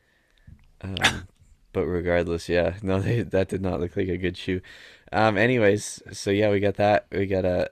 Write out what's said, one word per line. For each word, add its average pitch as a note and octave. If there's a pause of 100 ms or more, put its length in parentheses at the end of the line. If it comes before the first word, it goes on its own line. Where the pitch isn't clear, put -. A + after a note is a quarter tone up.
(800)
Um, F#2+ (520)
<laughs> -
but F#2
regardless, E2+
yeah. F2
No, F#2+
they, A#2
that F#2+
did F#2+
not F2+
look F2
like F#2+
a F2
good F2+
shoe. F#2 (520)
Um, G#2+
anyways, G#2+ (100)
so -
yeah, G#2
we G2+
got G2+
that. G#2
We G2
got F#2+
a, F2+